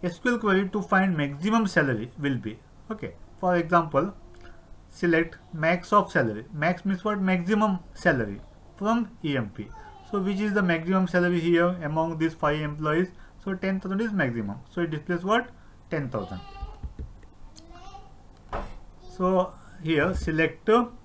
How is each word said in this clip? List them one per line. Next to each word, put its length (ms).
S 160
Q 140
L 60
query 320
to 120
find 340
maximum 520
salary 500
will 180
be, 220
okay, 240
for 180
example, 560
select 480
max 400
of 180
salary. 420
Max 320
means 200
what? 160
Maximum 580
salary 460
from 500
E 120
M 140
P. 180
So 100
which 200
is 120
the 100
maximum 460
salary 320
here 280
among 360
these 160
five 260
employees? 480
So 120
ten 260
thousand 220
is 100
maximum. 460
So 140
it 80
displays 340
what? 240
Ten 200
thousand. 300
So 380
here 300
select 560